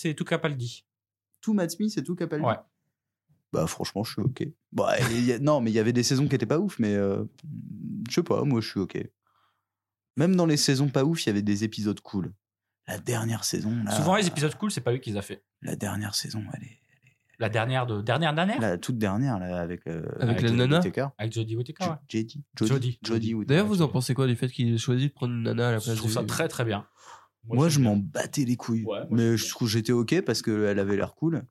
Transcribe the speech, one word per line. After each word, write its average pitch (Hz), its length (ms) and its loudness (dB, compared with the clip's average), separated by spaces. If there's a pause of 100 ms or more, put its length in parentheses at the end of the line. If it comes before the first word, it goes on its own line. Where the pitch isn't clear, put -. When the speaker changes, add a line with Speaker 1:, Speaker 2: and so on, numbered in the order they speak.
Speaker 1:
et 156 100 0
tout 175 100 -4
Capaldi. 143 600 -4 (560)
Speaker 2:
Tout 220 120 0
Matt 175 180 2
Smith 214 260 -2
et - 60 -4
tout - 120 -4
Capaldi. 156 300 -2
Speaker 1:
Ouais. 110 100 4 (1000)
Speaker 2:
Bah, 80 140 0
franchement, - 360 -4
je - 100 -8
suis 110 100 -4
ok. - 240 -2 (240)
Bah, - 240 2 (160)
il 120 140 2
y 123 60 2
a, 117 80 0
non, 143 220 4
mais 113 80 0
il 107 60 2
y 113 40 4
avait 110 140 2
des 120 100 2
saisons 139 240 2
qui 131 80 2
étaient 110 120 0
pas 139 120 2
ouf, 202 200 -4
mais, 104 160 2
euh, 101 280 0 (840)
je - 60 -2
sais 175 80 4
pas, - 200 2
moi, 135 180 4
je 107 60 -6
suis - 120 -4
ok. 90 180 -2 (1200)
Même 175 180 4
dans 175 100 4
les 151 120 4
saisons 139 320 2
pas 135 140 2
ouf, 160 220 0
il - 20 2
y - 20 2
avait 101 120 2
des 104 220 2
épisodes 107 380 -2
cool. 92 320 -6 (540)
La 120 120 -8
dernière 113 440 -2
saison, 107 300 -2 (120)
là, 104 60 -2
Speaker 1:
Souvent, 151 240 2
les 208 120 2
épisodes 151 280 -2
cool, 214 160 -4
c'est 139 100 -6
pas 123 100 0
lui 127 80 0
qui 117 120 -8
les 104 60 -2
a 101 40 -4
fait. - 220 -12 (180)
Speaker 2:
la - 140 -6
dernière 104 400 -4
saison, 110 280 -6 (100)
elle - 100 -10
est, - 160 -20 (600)
Speaker 1:
La 110 100 0
dernière 120 380 0
de, 104 140 -2
dernière, 143 320 2
dernière ? 185 260 0
Speaker 2:
la 98 180 0
toute 120 200 -4
dernière, 107 420 0
là, 90 220 -4
avec, 85 260 -6
euh, 82 160 -6 (160)
Speaker 3:
Avec - 20 0
Speaker 2:
avec 117 200 2
Speaker 3:
la 120 80 2
Speaker 2:
Jodie 117 100 4
Speaker 3:
nana. 131 180 4
Speaker 2:
Whittaker. 175 300 0 (100)
Speaker 1:
Avec 110 160 -4
Jodie 110 220 -2
Whittaker, 123 300 -6
Speaker 2:
Jo-, 170 60 0
Speaker 1:
ouais. 151 60 -6 (120)
Speaker 2:
Jodie, 113 340 -4 (140)
Jodie, 113 160 2
Speaker 1:
Jodie. 127 300 -2
Speaker 2:
Jodie 113 300 0
Whittaker. 104 200 -2
Speaker 3:
D'ailleurs, 196 140 4
vous 202 140 2
en 151 60 4
pensez 131 260 0
quoi 135 140 2
du 120 80 2
fait 123 140 -2
qu'il 117 240 0
ait 113 40 2
choisi 127 300 2
de 139 60 -2
prendre 123 200 -4
une 117 100 -2
nana 117 260 0
à - 20 2
la 113 80 2
place 107 160 -4
Speaker 1:
Je - 40 -2
trouve 107 120 0
Speaker 3:
de 110 40 -2
Speaker 1:
ça 120 80 0
très, 113 240 -2
très - 180 -2
bien. 104 200 -2 (600)
Moi, 117 100 -4
Speaker 2:
Moi, 147 140 6
Speaker 1:
j'aime 151 40 4
Speaker 2:
je 147 80 6
Speaker 1:
bien. 120 80 6
Speaker 2:
m'en 104 80 6
battais 120 480 -2
les 120 100 2
couilles. 113 300 -2
Speaker 1:
Ouais, 104 140 -4
moi, - 120 -10
Speaker 2:
Mais 117 120 4
Speaker 1:
j'aime 117 140 4
Speaker 2:
je 104 60 0
Speaker 1:
bien. - 60 -4
Speaker 2:
trouve, - 200 -2
j'étais 110 220 0
ok 120 300 2
parce 117 200 -2
qu'elle 104 380 2
avait 98 160 2
l'air 98 200 -2
cool. 156 360 -2